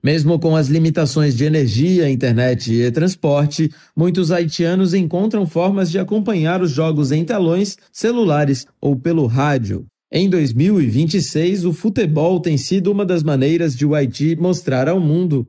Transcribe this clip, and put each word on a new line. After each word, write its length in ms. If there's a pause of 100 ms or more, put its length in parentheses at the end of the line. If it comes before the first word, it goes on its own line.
Mesmo 340
com 180
as 120
limitações 680
de 100
energia, 600
internet 640
e 200
transporte, 800 (240)
muitos 360
haitianos 640
encontram 540
formas 420
de 80
acompanhar 640
os 80
jogos 420
em 140
telões, 500 (160)
celulares 760 (120)
ou 160
pelo 300
rádio. 640 (240)
Em 180
dois 240
mil 260
e 60
vinte 300
e 80
seis, 420
o 80
futebol 680
tem 160
sido 360
uma 120
das 200
maneiras 520
de 80
o 120
Haiti 440
mostrar 480
ao 120
mundo 500